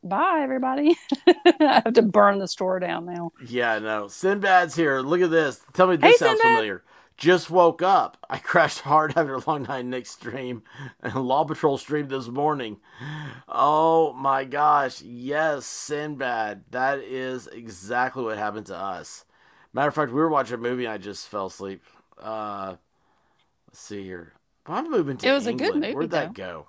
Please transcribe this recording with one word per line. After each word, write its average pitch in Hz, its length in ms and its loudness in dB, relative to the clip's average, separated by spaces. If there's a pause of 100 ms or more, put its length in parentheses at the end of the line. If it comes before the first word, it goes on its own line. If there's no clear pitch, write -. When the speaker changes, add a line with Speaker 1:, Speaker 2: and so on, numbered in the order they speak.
Speaker 1:
Bye, 302 420 0
everybody." 262 540 0 (140)
<laughs> - 160 2 (320)
I 277 240 6
have 233 120 -2
to 240 60 8
burn 202 380 6
the 190 80 -4
store 185 320 -4
down 170 260 -4
now. 175 280 -8 (120)
Speaker 2:
Yeah, 117 340 0
no. 107 280 -4
Sinbad's 190 680 2
here. 143 260 2
Look 160 200 0
at 175 80 2
this. 160 320 0 (120)
Tell 185 140 4
me 180 100 2
this 147 140 2
Speaker 1:
Hey, 480 60 10
Speaker 2:
sounds 453 220 2
Speaker 1:
Sinbad. 453 140 6
Speaker 2:
familiar. 208 300 -2 (340)
"Just 170 320 2
woke 170 320 4
up. 180 360 2 (120)
I - 80 -6
<laughs> - 20 -8
crashed - 420 2
hard 151 360 2
after 143 180 -2
a 123 100 -6
long 147 180 -2
night 131 220 -8
Nick 127 200 -8
stream 123 580 -12 (380)
and 107 140 -8
Law 131 280 0
Patrol 143 340 0
stream 147 300 -4
this 131 220 -6
morning." 131 500 -2 (680)
Oh, 156 640 4
my 135 320 0
gosh. 143 560 2
Yes, 135 640 -4
Sinbad. 123 1040 -6
That 131 280 -2
is 127 480 -8
exactly 120 760 -6
what 110 140 -4
happened 104 300 -8
to 92 100 -12
us. 92 480 -10 (480)
Matter 143 160 0
of - 60 -8
fact, 147 180 -2
we 139 60 -2
were 160 100 2
watching 127 260 -2
a - 20 -10
movie 123 280 -4
and 110 80 -8
I 107 40 -10
just 98 300 -14
fell 98 200 -8
asleep. 98 360 -12 (380)
Uh, 104 540 -10 (920)
let's - 120 -20
see 101 240 -14
here. 87 300 -16 (320)
I'm 262 240 -8
moving 151 280 -2
to - 100 -4
Speaker 1:
It 262 60 2
was 269 120 -2
a 233 80 -4
good 294 220 -4
Speaker 2:
England. 294 60 -2
Speaker 1:
movie, - 120 -6
Speaker 2:
Where'd - 180 -6
that 151 160 -2
Speaker 1:
though. 226 60 -14
Speaker 2:
go? 87 360 -14